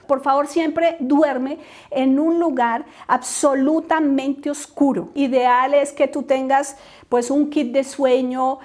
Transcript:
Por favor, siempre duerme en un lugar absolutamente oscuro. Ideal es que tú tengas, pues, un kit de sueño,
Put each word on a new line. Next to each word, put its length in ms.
Por 140
favor, 240
siempre 540
duerme 580
en 300
un 200
lugar 460
absolutamente 1400
oscuro. 640
Ideal 580
es 180
que 160
tú 140
tengas, 560
pues, 220
un 180
kit 240
de 100
sueño, 800